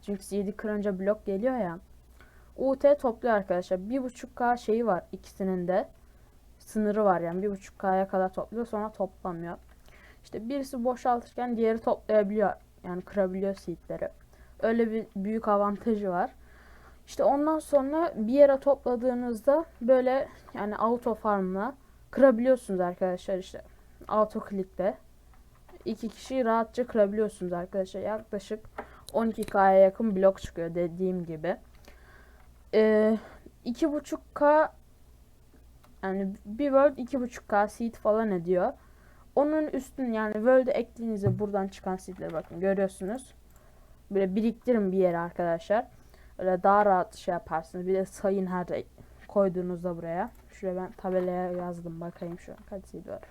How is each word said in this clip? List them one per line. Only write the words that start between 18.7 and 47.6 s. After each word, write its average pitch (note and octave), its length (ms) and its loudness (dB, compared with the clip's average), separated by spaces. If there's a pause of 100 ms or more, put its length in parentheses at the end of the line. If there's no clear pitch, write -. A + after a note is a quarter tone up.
böyle B3+ 460 2 (260)
yani G#3 220 -6
auto A#3 400 -2
farm'la G3+ 600 -2 (360)
kırabiliyorsunuz B3 680 4
arkadaşlar F3+ 580 -2
işte. - 240 -12 (460)
Auto G#3+ 420 0
click'te. F#3+ 480 -4 (880)
İki A3+ 240 -8
kişi C4 360 -4
rahatça A3+ 420 0
kırabiliyorsunuz G3+ 680 0
arkadaşlar. F#3+ 480 -6
Yaklaşık G#3+ 580 -8 (540)
on A3+ 140 2
iki A3 160 -4
K'ya G3 300 4
yakın F#3+ 420 6
blok G3 260 4
çıkıyor E3 340 -8
dediğim F3 500 -2
gibi. E3+ 320 -6 (1160)
Ee, A3 440 4 (480)
iki C#4+ 280 0
buçuk - 420 -8
K, D4+ 380 4 (1300)
yani F#3+ 300 -4 (120)
bir A3 200 -4
world C#4 320 4
iki B3+ 240 -6
buçuk - 280 -10
K G#3 180 2
seed A#3 260 -6
falan A3 380 0
ediyor. F3+ 420 0 (600)
Onun D4+ 320 2
üstün C4 440 -6
yani G#3+ 220 -2
world'e B3 380 4
ektiğinizde G#3+ 680 -2
buradan G3+ 280 -2
çıkan F#3+ 280 -6
seedleri F#3 380 -12
bakın E3 260 -10
görüyorsunuz. G3 760 -2 (800)
Böyle G3 240 0
biriktirin A3 560 2
bir F#3+ 60 0
yere F3+ 200 4
arkadaşlar. F3 720 -2 (500)
Öyle F#3 260 0
daha G3+ 220 6
rahat F#3 300 2
şey - 160 -6
yaparsınız. E3+ 560 -6